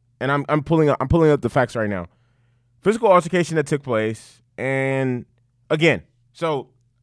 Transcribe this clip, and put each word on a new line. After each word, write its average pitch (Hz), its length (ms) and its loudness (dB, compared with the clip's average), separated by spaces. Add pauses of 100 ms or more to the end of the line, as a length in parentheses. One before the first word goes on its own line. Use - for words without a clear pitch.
(200)
And 131 100 -2
I'm, 143 200 0
I'm 151 120 -4
pulling 156 280 2
up, 131 100 0
I'm 131 80 -4
pulling 160 220 4
up 143 100 2
the 127 80 -2
facts 123 260 -2
right 110 140 -4
now. 92 200 -6 (720)
Physical 226 280 2
altercation 175 460 2
that 147 100 0
took 143 160 -4
place, 110 600 -4 (160)
and 135 680 -2 (460)
again, 151 320 2 (300)
so 156 360 -4 (340)